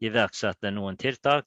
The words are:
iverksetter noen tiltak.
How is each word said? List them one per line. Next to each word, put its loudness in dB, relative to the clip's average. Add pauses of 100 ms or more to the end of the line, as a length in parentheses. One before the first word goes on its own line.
iverksetter 0
noen -4
tiltak. 0